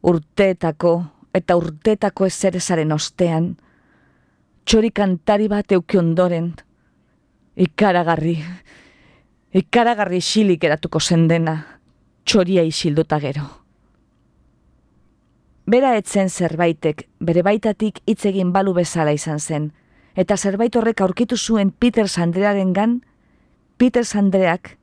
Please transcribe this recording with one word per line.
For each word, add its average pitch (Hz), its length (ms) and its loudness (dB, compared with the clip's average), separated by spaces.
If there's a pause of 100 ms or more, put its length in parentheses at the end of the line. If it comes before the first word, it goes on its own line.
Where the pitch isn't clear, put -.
Urteetako 175 1040 0 (280)
eta 180 220 0
urteetako 185 680 -2
ezeresaren 175 680 0
ostean, 165 680 -2 (1080)
txori 226 260 2
kantari 202 560 0
bat 202 240 -2
euki 185 260 0
ondoren, 170 580 0 (1000)
ikaragarri, 170 880 0 (1080)
ikaragarri 208 640 0
isilik 190 440 0
geratuko 156 380 -2
zen 165 280 2
dena, 160 380 0 (580)
txoria 185 400 2
isilduta 156 560 0
gero. 143 240 -6 (2250)
Bera 247 320 4
ez 208 100 -4
zen 190 220 0
zerbaitek 165 800 -2 (100)
bere 170 240 2
baitatik 208 600 0
hitz 214 200 -2
egin 190 280 0
balu 196 200 2
bezala 170 380 0
izan 151 280 -4
zen, 151 340 -6 (420)
eta 190 220 0
zerbait 202 380 -2
horrek 226 260 0
aurkitu 214 360 -2
zuen 202 340 0
Peters 226 460 0
andrearengan, 196 840 0 (760)
Peters 240 380 0
andreak 190 680 0